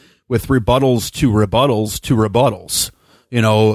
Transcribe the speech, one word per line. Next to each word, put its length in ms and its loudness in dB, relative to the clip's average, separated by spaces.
with 200 -4
rebuttals 640 0
to 200 -2
rebuttals 680 0
to 140 -2
rebuttals, 720 -2
you 120 -2
know, 340 2